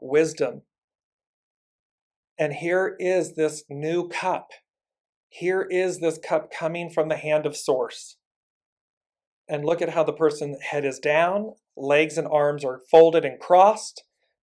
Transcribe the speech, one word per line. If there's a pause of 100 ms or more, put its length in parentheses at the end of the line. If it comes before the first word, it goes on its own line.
wisdom. (1800)
And
here
is
this
new
cup. (800)
Here
is
this
cup
coming
from
the
hand
of
Source. (1300)
And
look
at
how
the
person's
head
is
down, (220)
legs
and
arms
are (100)
folded
and
crossed, (380)